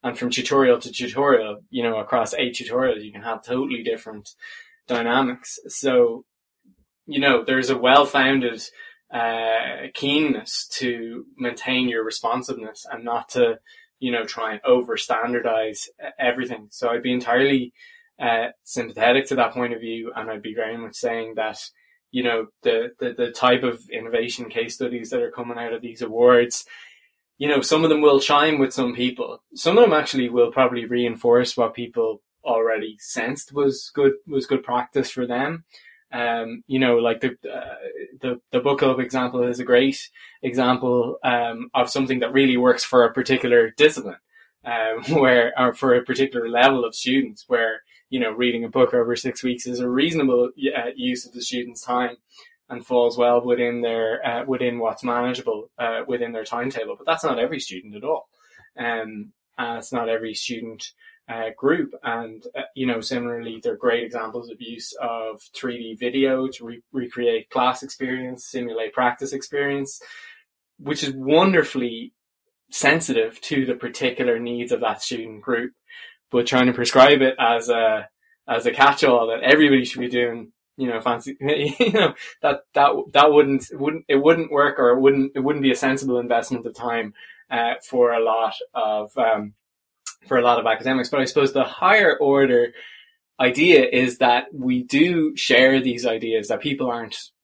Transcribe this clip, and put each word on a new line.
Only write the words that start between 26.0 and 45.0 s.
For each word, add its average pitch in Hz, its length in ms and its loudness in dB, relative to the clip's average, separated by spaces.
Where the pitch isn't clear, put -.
awards, 120 640 2
you 143 120 -2
know, 143 120 2
some 156 240 2
of 160 60 4
them 151 100 4
will 143 200 8
chime 151 380 4
with 135 140 0
some 123 220 -2
people. 123 480 -4
Some - 220 2
of 240 80 10
them 196 80 4
actually 135 380 0
will 117 220 4
probably 120 340 0
reinforce 120 720 2
what 117 180 0
people 113 480 -4
already 113 560 -2
sensed 127 520 -8
was 139 400 -2
good, 139 200 2
was 139 200 -4
good 135 160 -2
practice 123 480 -2
for 127 160 -6
them. 143 380 -4
Um, 117 560 -6
you 131 100 -2
know, 123 180 4
like, 117 240 0
the, 131 100 -2
uh, 123 220 -12
the, 123 180 -6
the 127 80 2
book 139 180 0
club 131 220 2
example 123 420 -4
is 123 160 -2
a 127 60 -6
great 127 440 2
example, 123 840 0
um, 120 500 -2
of 123 160 2
something 131 300 -2
that 117 120 -2
really 131 240 4
works 123 280 4
for 123 200 6
a 113 80 2
particular 120 640 2
discipline, 147 400 2
um, 113 400 -4